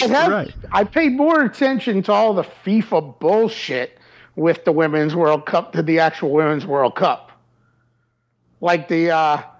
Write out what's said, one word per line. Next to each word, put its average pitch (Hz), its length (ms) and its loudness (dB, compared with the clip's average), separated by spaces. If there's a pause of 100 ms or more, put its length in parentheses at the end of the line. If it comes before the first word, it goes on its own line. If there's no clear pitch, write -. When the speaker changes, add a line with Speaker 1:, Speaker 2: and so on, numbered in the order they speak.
Speaker 1:
I 254 40 0
have, 285 260 2
Speaker 2:
right. 202 220 -4 (180)
Speaker 1:
I 196 120 2
paid 294 280 0
more 302 320 2
attention 240 600 -2
to 214 80 0
all 214 220 2
the 175 100 -2
fifa 185 760 -2
bullshit 160 800 -2 (380)
with 160 280 0
the 175 80 2
Women's 151 420 0
World 151 320 0
Cup - 280 -2
to 165 80 -2
the 160 160 0
actual 160 320 0
Women's 151 360 0
World 139 280 0
Cup. - 360 -2 (1300)
Like 175 280 0
the, 165 220 0
uh, 156 320 0 (180)